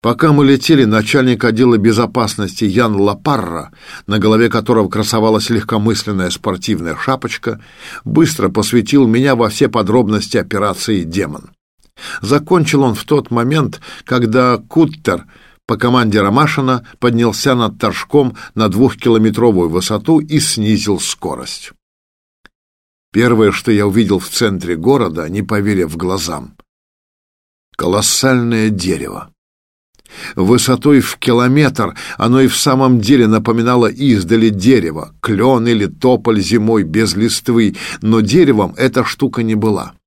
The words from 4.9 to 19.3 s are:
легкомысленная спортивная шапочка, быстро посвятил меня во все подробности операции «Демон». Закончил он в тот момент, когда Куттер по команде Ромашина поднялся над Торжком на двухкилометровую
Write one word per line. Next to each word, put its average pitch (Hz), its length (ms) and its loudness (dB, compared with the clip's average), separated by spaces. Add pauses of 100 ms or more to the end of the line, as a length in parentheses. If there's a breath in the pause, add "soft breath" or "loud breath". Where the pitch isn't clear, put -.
легкомысленная 107 800 -2
спортивная 87 680 -6
шапочка, 120 640 -6 (420 loud breath)
быстро 110 460 0
посвятил 113 580 2
меня 127 300 2
во 117 100 0
все 113 220 0
подробности 107 640 0
операции 101 680 -4
«Демон». 80 480 -8 (680 loud breath)
Закончил 151 640 0
он 117 120 2
в - 100 -12
тот 147 260 -2
момент, 123 480 -2 (240 loud breath)
когда 123 540 0
Куттер 135 680 -2 (420 soft breath)
по 113 120 -4
команде 117 420 2
Ромашина 127 680 0 (140 loud breath)
поднялся 120 560 0
над 110 240 -2
Торжком 120 560 -2 (200 loud breath)
на 110 120 0
двухкилометровую 110 1000 2